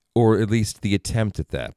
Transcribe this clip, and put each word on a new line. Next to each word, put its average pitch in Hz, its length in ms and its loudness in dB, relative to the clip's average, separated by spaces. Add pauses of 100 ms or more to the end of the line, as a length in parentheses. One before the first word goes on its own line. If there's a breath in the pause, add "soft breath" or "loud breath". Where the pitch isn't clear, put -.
(140)
Or 110 260 4
at 104 120 0
least 110 300 -2
the 101 120 0
attempt 104 460 -2
at 76 100 -6
that. 62 280 -8